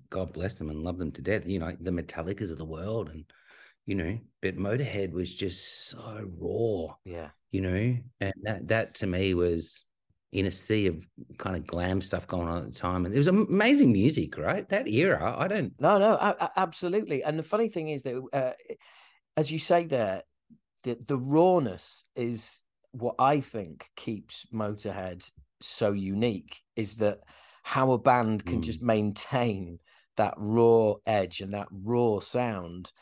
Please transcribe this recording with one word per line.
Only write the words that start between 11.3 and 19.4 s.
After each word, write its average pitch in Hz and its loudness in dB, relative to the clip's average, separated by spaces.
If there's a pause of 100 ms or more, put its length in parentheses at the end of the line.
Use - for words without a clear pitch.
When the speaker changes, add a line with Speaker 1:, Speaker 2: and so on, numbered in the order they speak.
Speaker 1:
kind 95 -4
of 92 -6
glam 92 0
stuff - -4
going 87 -2
on 85 -2
at 65 -6
the - -12
time. 90 0
And 95 -2
it - 2
was 143 4
am-, 202 4
amazing 214 6
music, 101 2
right? 110 -2
That 208 0
era, 120 2
I 151 0
don't 185 -2
Speaker 2:
No, 180 6
no, 208 6
a-, 202 2
a-, 170 -2
absolutely. 180 0
And 156 -2
the 160 -4
funny 214 0
thing 165 -6
is 143 -6
that, 131 -4 (120)
uh, 131 0 (840)
as 151 0